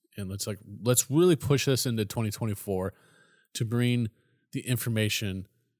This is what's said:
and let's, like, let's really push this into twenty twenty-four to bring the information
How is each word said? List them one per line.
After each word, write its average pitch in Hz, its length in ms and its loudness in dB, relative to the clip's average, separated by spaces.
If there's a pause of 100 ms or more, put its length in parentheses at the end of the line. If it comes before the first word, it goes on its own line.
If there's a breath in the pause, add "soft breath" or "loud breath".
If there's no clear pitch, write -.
(160)
and 98 120 -6
let's, 101 180 -8
like, 107 120 -6 (240)
let's 123 280 2
really 165 260 6
push - 300 2
this 135 200 2
into 113 180 0
twenty 110 260 -2
twenty-four 101 640 -4 (600 soft breath)
to 120 100 -4
bring 120 440 0 (440)
the 135 80 -6
information 107 840 -2 (340)